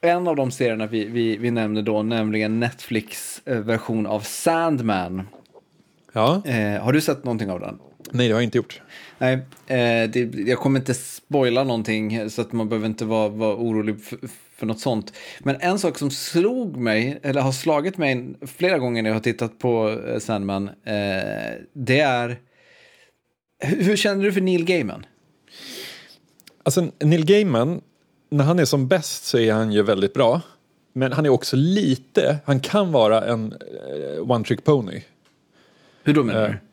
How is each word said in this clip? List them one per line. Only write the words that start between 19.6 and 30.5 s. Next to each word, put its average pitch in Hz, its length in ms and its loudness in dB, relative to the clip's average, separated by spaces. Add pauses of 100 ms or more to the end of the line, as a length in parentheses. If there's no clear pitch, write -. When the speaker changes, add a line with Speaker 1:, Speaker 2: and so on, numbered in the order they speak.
Speaker 1:
eh, 117 120 -4
Sandman, 98 480 -2
eh, - 260 -8 (800)
det 131 260 2
är... 120 380 0 (1200)
Hur, 180 240 0
hur 202 120 4
känner 196 280 0
du 202 80 2
för 190 100 0
Neil 180 240 2
Gaiman? 165 400 0 (1600)
Speaker 2:
Alltså, 165 240 2 (120)
Neil 156 260 4
Gaiman, 170 560 4 (480)
när 143 140 2
han 170 160 4
är 151 60 6
som 135 220 2
bäst - 380 -2
så - 120 0
är 113 160 4
han 110 180 2
ju 104 120 4
väldigt 98 300 2
bra. 131 280 4 (520)